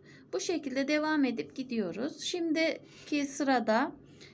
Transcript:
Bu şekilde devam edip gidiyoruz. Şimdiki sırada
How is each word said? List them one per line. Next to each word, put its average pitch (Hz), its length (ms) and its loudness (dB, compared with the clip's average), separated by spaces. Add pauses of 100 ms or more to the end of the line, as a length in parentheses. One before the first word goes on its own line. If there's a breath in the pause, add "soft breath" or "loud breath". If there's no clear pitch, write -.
(320 loud breath)
Bu 381 80 -2
şekilde 277 480 -2
devam 302 360 2
edip - 320 -2
gidiyoruz. 226 640 -4
Şimdiki 320 1040 -2
sırada 254 680 2 (420 loud breath)